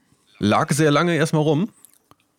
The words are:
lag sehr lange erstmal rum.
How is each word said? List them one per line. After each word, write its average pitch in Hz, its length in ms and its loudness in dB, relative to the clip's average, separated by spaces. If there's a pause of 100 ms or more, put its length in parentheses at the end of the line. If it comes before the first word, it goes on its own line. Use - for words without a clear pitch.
(380)
lag 104 320 -2
sehr 147 220 2
lange 165 240 0
erstmal 151 260 0
rum. 156 280 0 (680)